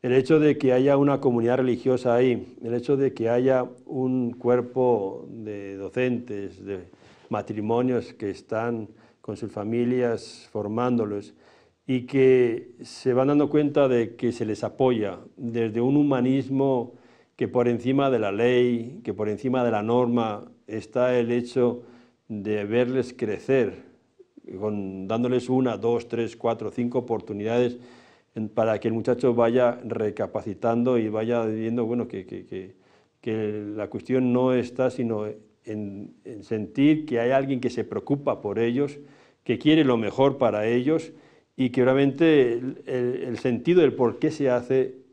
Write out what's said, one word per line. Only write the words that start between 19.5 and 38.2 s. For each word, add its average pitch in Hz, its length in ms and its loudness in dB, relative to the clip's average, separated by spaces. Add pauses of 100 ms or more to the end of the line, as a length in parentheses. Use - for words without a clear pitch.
de 120 60 2
la 107 120 0
norma 117 680 0 (160)
está 123 520 -2
el 117 120 0
hecho 120 520 0 (460)
de 104 360 -4
verles 120 520 0
crecer, 107 680 -2 (720)
con, 95 480 -6
dándoles 120 420 -2
una, 127 280 0
dos, 117 320 -2
tres, 113 280 -4
cuatro, 110 340 -4
cinco 120 280 -4
oportunidades 117 800 -2 (560)
en, 110 140 -6
para 110 320 0
que 120 80 -2
el 110 60 0
muchacho 120 400 0
vaya 120 500 2
recapacitando 113 1120 -2
y 110 100 0
vaya 113 360 -2
viendo, 113 400 -2
bueno, 120 240 -4
que, 95 180 -12
que, 98 200 -14
que, 95 280 -14 (460)
que 107 440 -4 (120)
la 104 120 -8
cuestión 123 440 0
no 127 220 2
está 127 360 0
sino 113 360 -4 (380)
en, 104 500 -10 (100)
en 107 180 -16
sentir 143 640 2
que 117 140 -2
hay 120 100 0
alguien 135 300 0
que 123 100 -2
se 110 140 -4
preocupa 135 560 -4